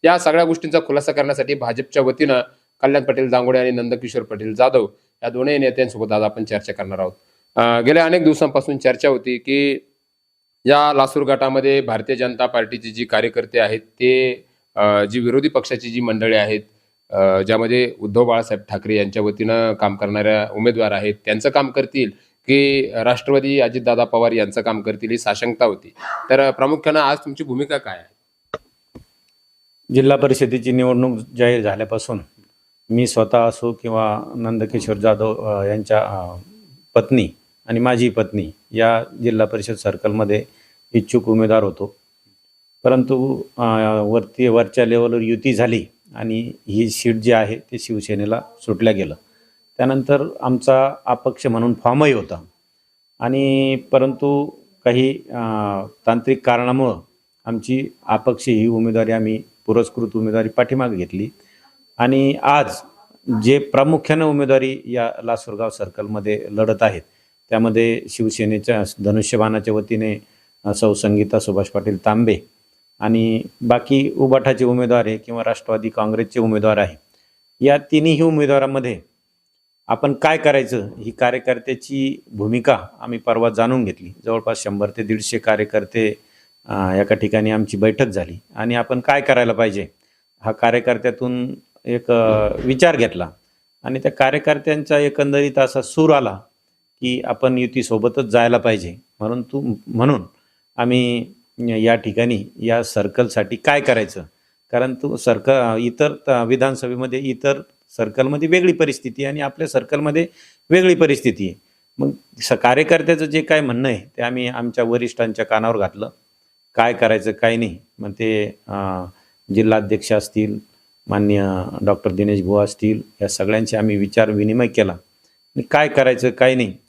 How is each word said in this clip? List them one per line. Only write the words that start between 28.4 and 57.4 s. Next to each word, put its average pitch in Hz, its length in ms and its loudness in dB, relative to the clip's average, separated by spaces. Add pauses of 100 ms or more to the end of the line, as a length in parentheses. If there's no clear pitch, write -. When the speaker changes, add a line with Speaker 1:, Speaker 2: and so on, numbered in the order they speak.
Speaker 2:
जिल्हा 135 240 6
परिषदेची 127 540 0
निवडणूक 127 480 2 (180)
जाहीर 120 240 2
झाल्यापासून 104 580 -4 (720)
मी 117 180 2
स्वतः 113 300 2
असो 117 440 0
किंवा 110 420 -2 (120)
नंदकिशोर 110 600 -4
जाधव, 107 400 0
अ, 104 280 -4
यांच्या, 107 360 0
अ, 90 360 -6 (600)
पत्नी 107 340 2 (360)
आणि 113 140 -2
माझी 120 300 2
पत्नी 98 420 -4 (200)
या 113 320 2 (200)
जिल्हा 110 220 2
परिषद 107 280 -6
सर्कलमध्ये 104 720 -2 (500)
इच्छुक 113 360 0
उमेदवार 110 340 4
होतो, 98 320 -6 (880)
परंतु, 127 580 0 (160)
अ, 120 60 -4 (380)
वरती, 110 460 -2
वरच्या 117 380 2
लेवलवर 117 360 2
युती 113 320 0
झाली 113 320 0 (300)
आणि 113 360 -6 (180)
ही 107 200 0
सीट 113 260 -2
जी 113 160 0
आहे 110 240 2
ती - 240 -14
शिवसेनेला 104 600 -4 (200)
सुटल्या 110 320 2
गेलं. 90 220 -4 (600)
त्यानंतर 135 500 0 (140)
आमचा 131 520 2 (120)
अपक्ष 123 400 -4
म्हणून 117 280 0
फॉर्मही 135 400 2
होता 90 300 -6 (760)
आणि 135 560 0
परंतु 135 680 0 (400)
काही, 127 340 2 (100)
अ, 120 120 -8 (680)
तांत्रिक 120 380 0
कारणामुळं 123 540 0 (460)